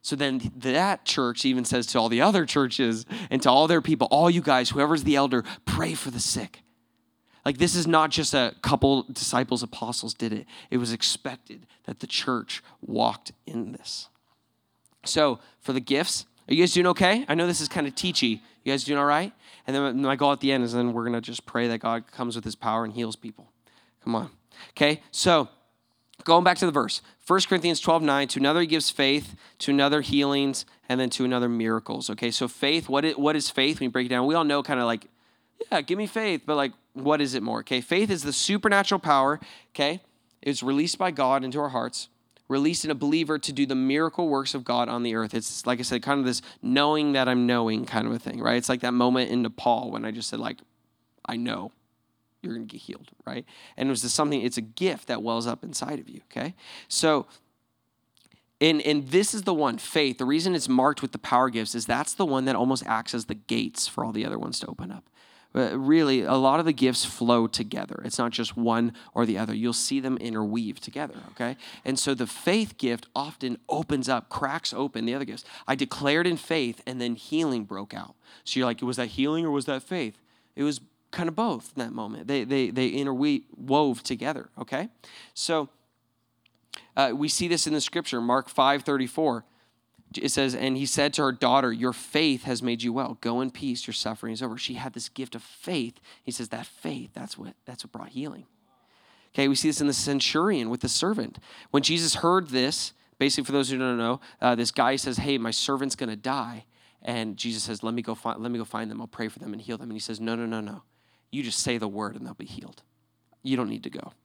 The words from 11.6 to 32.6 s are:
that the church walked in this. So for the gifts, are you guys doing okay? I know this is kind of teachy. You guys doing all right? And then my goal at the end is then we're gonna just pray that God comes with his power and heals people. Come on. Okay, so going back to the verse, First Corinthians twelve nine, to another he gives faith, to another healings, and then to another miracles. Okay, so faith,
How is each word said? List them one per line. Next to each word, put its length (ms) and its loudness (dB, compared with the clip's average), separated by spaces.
that 160 -12
the 80 -10
church 560 -4
walked 540 -2
in 280 -8
this. 340 -12
So 360 2
for 140 -4
the 80 0
gifts, 440 0
are 60 2
you 80 6
guys 120 6
doing 140 6
okay? 400 4
I 80 2
know 100 2
this 160 0
is 60 -4
kind 180 -2
of 80 -4
teachy. 460 0
You 80 0
guys 140 0
doing 140 0
all 60 4
right? 280 2
And 80 0
then 260 0
my 140 2
goal 160 4
at 80 0
the 140 2
end 100 2
is 80 -2
then 220 0
we're 120 -4
gonna 140 -2
just 260 -10
pray 220 0
that 120 -2
God 300 -2
comes 280 -6
with 80 -10
his 100 -8
power 300 -2
and 80 -8
heals 240 -4
people. 340 -18
Come 140 -2
on. 140 -4
Okay, 320 2
so 380 4
going 200 8
back 140 6
to 80 2
the 60 2
verse, 300 0
First 280 2
Corinthians 320 2
twelve 220 4
nine, 280 2
to 100 -4
another 220 4
he 60 2
gives 220 2
faith, 460 0
to 100 -2
another 320 4
healings, 640 0
and 100 2
then 120 0
to 120 0
another 240 2
miracles. 640 -2
Okay, 220 -2
so 160 0
faith, 420 0